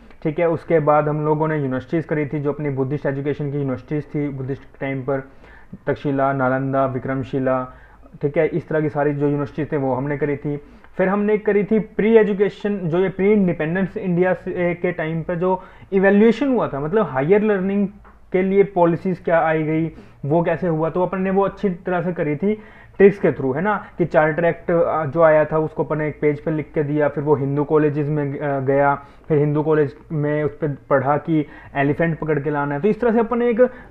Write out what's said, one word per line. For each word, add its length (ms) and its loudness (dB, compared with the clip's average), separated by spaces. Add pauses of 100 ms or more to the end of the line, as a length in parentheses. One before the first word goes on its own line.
(220)
ठीक 160 -2
है। 100 2
उसके 320 0
बाद 280 4
हम 160 -2
लोगों 240 0
ने 80 -2
universities 500 -4
करी 200 -2
थी, 140 -6
जो 120 -2
अपनी 180 -6
बुद्धिस्ट 360 -4
education 440 -4
की 80 -4
universities 460 -4
थी 240 -4
बुद्धिस्ट 340 -8 (180)
time 220 -4
पर, 180 -2 (680)
तक्षशिला, 460 0
नालंदा, 540 0
विक्रमशिला, 880 -4 (480)
ठीक 160 -2
है। 80 4
इस 220 -4
तरह 120 0
की 80 0
सारी 240 0
जो 140 0
universities 460 -4
थे 40 0
वो 180 0
हमने 240 -4
करी 180 -2
थी। 240 -6 (360)
फिर 120 2
हमने 300 2
करी 260 0
थी 140 2
प्री 380 2
education, 600 2
जो 200 -2
ये 100 2
pre 240 2
independence 640 0
India 380 0
से, 400 -4
के 180 -2
time 300 -6
पर 120 -6
जो 280 -2 (300)
evaluation 560 4
हुआ 200 0
था, 120 -6
मतलब 260 0
higher 360 2
learning 460 0 (440)
के 100 2
लिए 220 4
policies 600 0
क्या 160 2
आई 220 0
गई, 300 -2 (320)
वो 180 2
कैसे 260 -2
हुआ, 220 0
तो 120 -2
अपन 180 -2
ने 100 -2
वो 120 2
अच्छी 280 -2
तरह 320 -4
से 100 -2
करी 240 -2
थी 180 0 (440)
tricks 200 6
के 140 2
through, 240 -2
है 60 -4
ना, 240 -4 (120)
कि 60 0
charter 400 2
act, 260 -2
अ, 340 0
जो 180 0
आया 220 6
था 140 -2
उसको 260 -2
अपन 140 -4
ने 100 -4
एक 120 -8
page 200 0
पे 100 -4
लिख 240 -4
के 80 0
दिया, 260 0
फिर 160 -4
वो 100 2
हिंदू 300 0
colleges 440 0
में, 300 -4
अ, 220 -4
गया, 340 2 (340)
फिर 100 2
हिंदू 240 2
college 340 0 (160)
में 320 -2
उस 120 -4
पर 200 -4 (140)
पढ़ा 260 2
कि 300 0 (280)
elephant 440 0
पकड़ 200 -2
के 120 -4
लाना 240 -2
है। 60 -4
तो 80 2
इस 120 0
तरह 120 2
से 80 2
अपन 180 -2
ने 120 2
एक 100 0 (300)